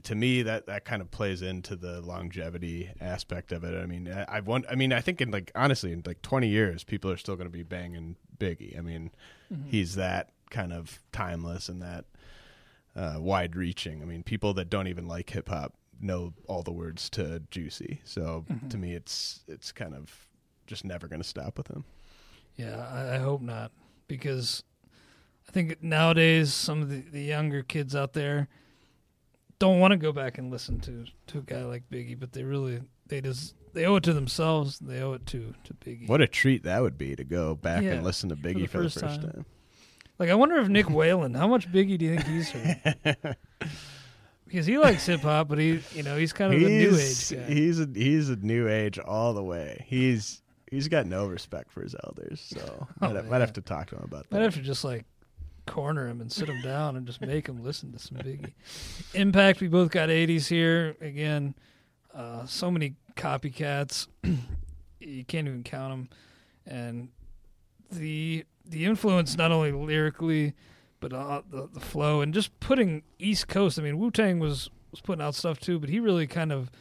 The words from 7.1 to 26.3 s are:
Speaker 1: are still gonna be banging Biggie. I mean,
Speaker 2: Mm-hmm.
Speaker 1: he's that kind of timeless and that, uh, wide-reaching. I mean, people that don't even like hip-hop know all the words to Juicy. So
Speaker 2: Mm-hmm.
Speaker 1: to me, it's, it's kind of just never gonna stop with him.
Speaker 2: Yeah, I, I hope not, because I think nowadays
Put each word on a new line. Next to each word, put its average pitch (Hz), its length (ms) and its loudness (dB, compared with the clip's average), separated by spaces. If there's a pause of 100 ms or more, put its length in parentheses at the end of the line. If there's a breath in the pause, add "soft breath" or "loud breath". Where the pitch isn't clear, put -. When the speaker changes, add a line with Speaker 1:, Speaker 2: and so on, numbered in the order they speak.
Speaker 1:
are 87 60 -4
still 98 180 -8
gonna 87 140 -10
be 87 140 -10
banging 85 520 -10 (220)
Biggie. 85 400 -6
I 85 40 -8
mean, 82 300 -8 (400 soft breath)
Speaker 2:
Mm-hmm. 143 180 -8
Speaker 1:
he's 95 260 0
that 92 340 -2 (200)
kind 92 220 -6
of 85 300 -12 (100)
timeless 87 560 -6
and 90 140 -12
that, 87 240 -12 (920 soft breath)
uh, 80 240 -6
wide-reaching. 87 840 -4
I 76 40 -12
mean, 85 180 -10
people 104 300 -2
that 90 160 -4
don't 95 180 -2
even 87 200 -8
like 87 220 -8
hip-hop 73 440 -6 (260)
know 90 340 -4 (140)
all 90 140 -6
the 85 100 -8
words 85 400 -10
to 82 300 -4 (100)
Juicy. - 540 -10
So 82 440 -6
Speaker 2:
Mm-hmm. 135 200 -8
Speaker 1:
to 113 80 -8
me, 90 160 -6
it's, - 560 -10
it's - 240 -14
kind 82 220 -12
of - 320 -20 (400)
just 104 180 -12
never 85 240 -10
gonna 80 160 -8
stop - 320 -10
with - 100 -10
him. 143 160 -12 (720 soft breath)
Speaker 2:
Yeah, 113 340 -10
I, 131 260 -4
I - 20 -2
hope 135 240 -2
not, 113 300 -8 (360 soft breath)
because 131 560 -4 (840 soft breath)
I - 40 -20
think 165 320 -2
nowadays 160 720 6